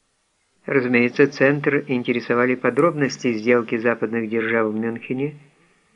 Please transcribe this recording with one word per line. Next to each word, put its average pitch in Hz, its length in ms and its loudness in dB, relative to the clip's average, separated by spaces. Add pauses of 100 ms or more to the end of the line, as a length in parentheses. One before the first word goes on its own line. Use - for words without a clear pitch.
(640)
Разумеется, 123 600 2
Центр 143 600 0
интересовали 120 680 0
подробности 131 800 0
сделки 117 440 2
западных 113 540 -2
держав 113 420 0
в - 20 -4
Мюнхене, 117 600 -6 (600)